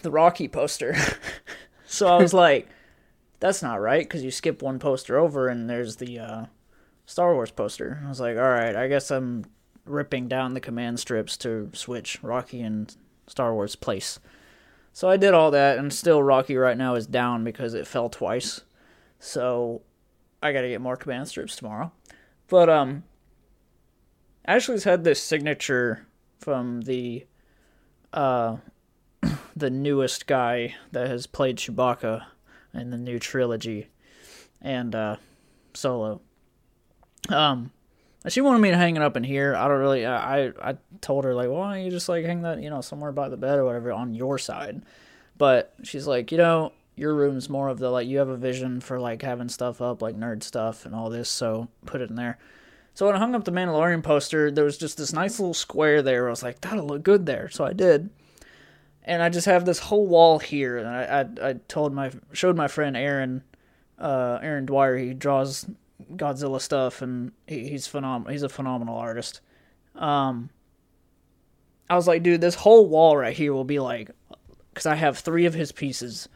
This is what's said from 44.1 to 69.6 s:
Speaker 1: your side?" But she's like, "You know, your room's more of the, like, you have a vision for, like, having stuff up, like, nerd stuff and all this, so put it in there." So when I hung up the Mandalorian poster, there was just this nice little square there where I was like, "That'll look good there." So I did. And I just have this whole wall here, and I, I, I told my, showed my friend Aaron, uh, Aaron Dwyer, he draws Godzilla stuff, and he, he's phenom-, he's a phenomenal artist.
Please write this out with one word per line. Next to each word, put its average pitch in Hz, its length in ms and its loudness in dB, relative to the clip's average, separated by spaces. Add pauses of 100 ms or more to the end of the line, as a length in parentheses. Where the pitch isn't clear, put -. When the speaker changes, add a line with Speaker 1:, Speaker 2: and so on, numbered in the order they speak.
Speaker 1:
your 131 240 -4
side?" - 440 -10 (560)
But 131 340 4 (120)
she's - 220 -10
like, 123 260 -2
"You 160 60 2
know, 165 340 4 (240)
your 151 180 -2
room's 143 340 0
more 139 200 -4
of 127 100 -4
the, 127 120 -2
like, 123 180 -2
you 135 100 0
have 139 100 2
a 131 80 -6
vision 127 440 -4
for, 127 200 -8
like, 117 220 -6
having 123 260 -6
stuff 120 320 -6
up, 123 220 -4
like, 110 160 -6
nerd 110 240 -6
stuff 113 420 -6
and - 100 -14
all 113 140 -6
this, 117 200 -6
so 113 400 -4 (180)
put - 140 -8
it 120 100 -8
in 113 60 -10
there." 120 220 -6 (560)
So 196 120 0
when 202 100 4
I - 40 -2
hung 240 140 0
up 214 100 -2
the 175 80 -4
Mandalorian 170 500 0
poster, 151 480 2
there 147 140 2
was 143 120 0
just - 220 -8
this 147 140 -6
nice 180 260 -4
little 180 160 -2
square 151 480 2
there 127 200 2
where 123 60 0
I 117 40 -2
was 117 100 -8
like, 120 180 -10
"That'll 185 260 -6
look 143 180 -6
good 190 220 6
there." 131 220 -4
So - 160 -4
I - 80 -2
did. 180 380 4 (920)
And 170 180 0
I 170 80 4
just 170 160 -2
have 180 180 6
this 175 140 2
whole 214 280 2
wall 165 340 10
here, 135 360 -2
and 113 120 -4
I, 127 320 0 (240)
I, 131 60 0
I - 20 -4 (160)
told 151 260 -2
my, 139 160 -6 (220)
showed 180 240 2
my 151 120 0
friend 143 280 -2
Aaron, 131 460 -4 (560)
uh, 127 440 -2
Aaron 143 240 -4
Dwyer, 135 320 4
he 131 160 -6
draws 135 520 -2 (480)
Godzilla 139 460 -4
stuff, 131 400 -2
and 123 320 -8 (140)
he, 131 240 -10
he's 139 180 -10
phenom-, 131 420 -6
he's 143 120 -6
a 139 60 -4
phenomenal 123 500 -6
artist. 117 420 -8 (540)